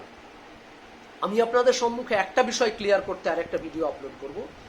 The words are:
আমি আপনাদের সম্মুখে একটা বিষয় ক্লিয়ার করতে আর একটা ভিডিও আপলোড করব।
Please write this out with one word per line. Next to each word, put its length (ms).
আমি 200
আপনাদের 360
সম্মুখে 340
একটা 240
বিষয় 280
ক্লিয়ার 320
করতে 240
আর 120
একটা 200
ভিডিও 260
আপলোড 300
করব। 160